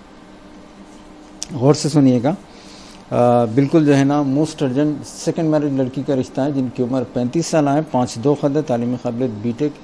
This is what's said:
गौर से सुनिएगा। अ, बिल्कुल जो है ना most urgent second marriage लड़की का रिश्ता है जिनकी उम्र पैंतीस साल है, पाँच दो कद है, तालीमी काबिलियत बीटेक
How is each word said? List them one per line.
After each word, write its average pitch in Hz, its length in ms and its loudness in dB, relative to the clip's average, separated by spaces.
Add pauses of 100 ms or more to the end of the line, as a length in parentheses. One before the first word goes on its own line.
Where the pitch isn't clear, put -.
(1500)
गौर 135 200 4
से 151 160 -4
सुनिएगा। 131 420 4
अ, - 1120 -2
बिल्कुल 139 400 2
जो 143 80 6
है 139 100 4
ना 143 200 2
most 147 400 -2
urgent 139 400 0
second 160 460 -4
marriage 147 300 0
लड़की 131 240 -4
का 143 100 -2
रिश्ता 131 300 -2
है 147 100 -2
जिनकी 127 300 -2
उम्र 123 200 -2
पैंतीस 123 440 -2
साल 151 200 0
है, 143 140 2
पाँच 127 360 -2
दो 139 180 2
कद 143 220 -2
है, 151 60 0
तालीमी 120 340 -2
काबिलियत 120 340 -4
बीटेक 120 420 -4 (100)